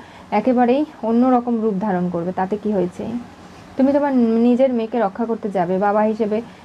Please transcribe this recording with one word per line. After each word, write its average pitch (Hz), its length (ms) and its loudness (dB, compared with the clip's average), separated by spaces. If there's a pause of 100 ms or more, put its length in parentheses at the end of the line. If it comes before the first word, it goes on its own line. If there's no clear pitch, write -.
(300)
একেবারেই 247 540 2 (180)
অন্যরকম 240 580 2
রূপ 220 200 0
ধারণ 180 280 -2
করবে, 175 240 -4
তাতে 190 240 -4
কি 208 160 -4
হয়েছে? 185 320 -4 (720)
তুমি 269 160 4
তোমার 285 240 0
নিজের 240 580 2
মেয়েকে 226 260 -4
রক্ষা 208 240 -2
করতে 226 260 -4
যাবে, 185 280 0
বাবা 208 240 0
হিসেবে 214 380 -2 (240)